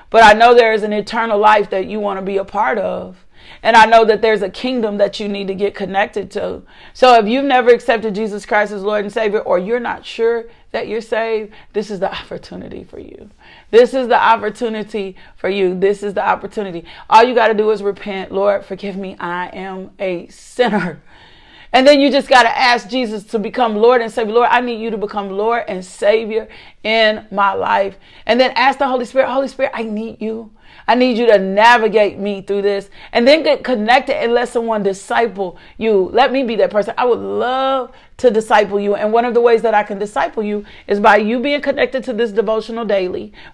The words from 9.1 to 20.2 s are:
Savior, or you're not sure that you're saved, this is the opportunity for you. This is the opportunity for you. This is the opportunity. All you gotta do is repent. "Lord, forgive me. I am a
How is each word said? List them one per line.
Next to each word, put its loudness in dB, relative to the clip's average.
Savior, -2
or 0
you're -4
not -8
sure -4
that -6
you're -6
saved, -4
this -6
is -8
the -4
opportunity -14
for -20
you. -20
This 4
is -2
the 2
opportunity -2
for -6
you. 0
This 0
is -6
the -2
opportunity. -6
All 6
you 0
gotta 2
do 0
is -2
repent. -8
"Lord, -2
forgive -10
me. -12
I -8
am -14
a -6